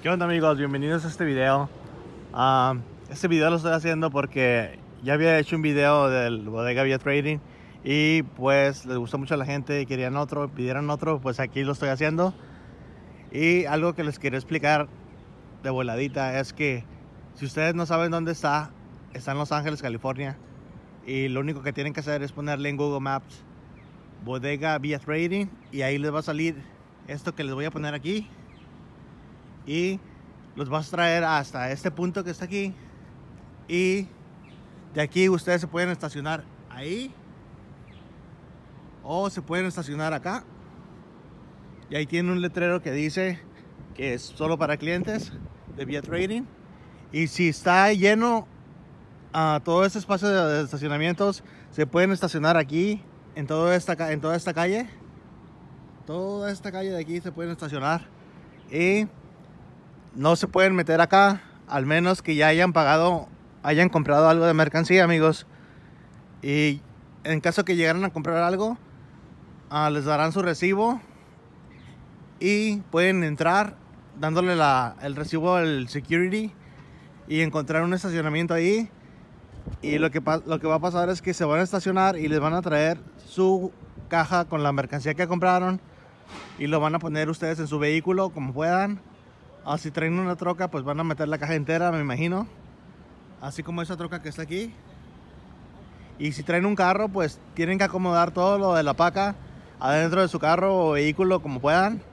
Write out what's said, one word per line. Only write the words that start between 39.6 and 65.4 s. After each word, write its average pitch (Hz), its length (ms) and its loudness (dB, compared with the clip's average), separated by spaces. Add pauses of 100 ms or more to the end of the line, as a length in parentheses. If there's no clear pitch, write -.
estacionar 156 480 -4
acá. 180 300 -6 (1500)
Y 143 60 -8
ahí 151 100 -2
tiene 170 240 -2
un 180 120 0
letrero 175 400 0
que 151 100 -6
dice 160 480 -2 (560)
que 127 200 -4
es 123 60 -8
solo 156 360 -4
para 151 180 -2
clientes 180 560 -6 (460)
de 139 80 -8
Vía 143 160 -6
Trading. 190 420 -4 (680)
Y 156 140 0
si 175 200 0
está 185 460 4
lleno, 214 560 2 (840)
ah, 156 320 2
todo 175 220 4
ese 196 120 -2
espacio 196 300 -2
de, 170 300 2
de 151 80 0
estacionamientos, 156 760 -2 (300)
se 151 160 0
pueden 180 240 4
estacionar 170 460 2
aquí, 170 440 0 (340)
en 143 120 -6
toda 165 300 2
esta 175 180 -2
ca-, 156 160 -4
en 156 80 -2
toda 156 160 0
esta 175 180 -4
calle. 190 360 -2 (1160)
Toda 202 460 -4
esta 196 180 -8
calle 190 200 -6
de 180 100 -4
aquí 165 220 -6
se 180 100 -8
pueden 170 220 -8
estacionar. 151 540 -4 (600)
Y 190 380 2 (1080)
no 151 200 4
se 196 120 -4
pueden 190 280 4
meter 165 260 4
acá, 196 400 6 (260)
al 135 200 -2
menos 175 340 2
que 160 140 -2
ya 151 100 6
hayan 170 260 6
pagado, 160 560 4 (360)
hayan 156 260 4
comprado 151 400 6
algo 165 160 6
de 165 80 6
mercancía, 160 500 4
amigos. 160 440 4 (960)